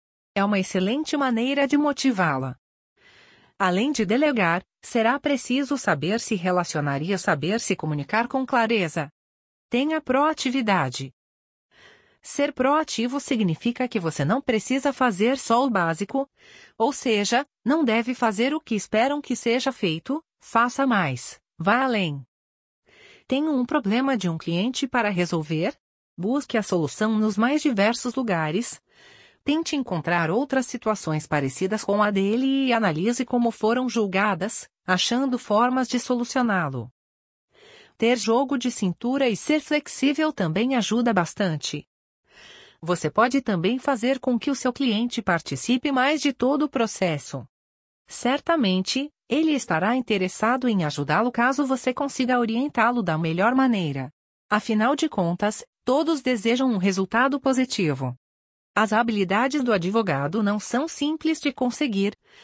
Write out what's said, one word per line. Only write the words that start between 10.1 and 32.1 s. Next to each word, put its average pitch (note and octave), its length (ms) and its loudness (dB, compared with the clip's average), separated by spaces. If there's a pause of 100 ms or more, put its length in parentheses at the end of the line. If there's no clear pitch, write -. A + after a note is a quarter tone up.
Ser C#4+ 320 -4
proativo C4+ 680 0
significa A#3+ 680 0
que A#3 140 -2
você D#3+ 240 -2
não G#3+ 180 0
precisa C4 520 0
fazer A#3+ 440 2
só B3 280 2
o C4+ 40 2
básico, G3 600 -2 (480)
ou B3 160 2
seja, A3+ 520 0 (200)
não D4+ 180 2
deve A#3 320 2
fazer A#3 380 0
o D#4 80 -4
que - 140 -4
esperam C4 460 0
que B3 140 -4
seja B3 380 0
feito, F#3+ 500 -4 (160)
faça B3 480 0
mais, E3+ 500 0 (200)
vá G#3+ 260 2
além. F3+ 420 -2 (1000)
Tem C#4+ 200 0
um C4 180 2
problema C4 520 0
de F#3 120 -2
um E3 80 -2
cliente G#3+ 500 -2
para A3+ 220 0
resolver? E3+ 680 -2 (420)
Busque A#3+ 400 -2
a G#3 60 0
solução G#3 540 0
nos G#3+ 200 0
mais C4+ 240 2
diversos A#3 540 0
lugares. F3+ 680 -2 (600)
Tente D#4+ 320 0
encontrar E3+ 540 -2
outras C4 360 0
situações F#3+ 600 -4
parecidas E3+ 580 -2
com G3+ 180 0
a G#3 100 2